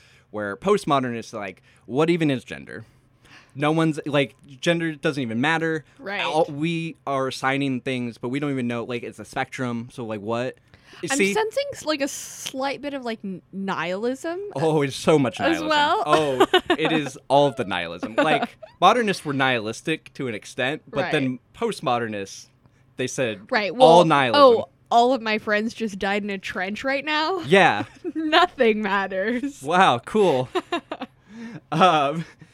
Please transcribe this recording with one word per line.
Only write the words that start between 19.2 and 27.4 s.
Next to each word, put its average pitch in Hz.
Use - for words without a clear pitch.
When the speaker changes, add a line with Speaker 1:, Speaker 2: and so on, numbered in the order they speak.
Speaker 1:
were 147
nihilistic 131
to 135
an 113
extent, 131
but 156
then 147
Speaker 2:
Right. 127
Speaker 1:
postmodernists, 120
they 127
said, 110
Speaker 2:
Right, 214
Speaker 1:
"All 156
Speaker 2:
well, 170
Speaker 1:
nihilism." 262
Speaker 2:
oh, -
all 240
of 233
my 214
friends 214
just 208
died 202
in 208
a 196
trench 196
right 269
now? 311
Speaker 1:
Yeah. 147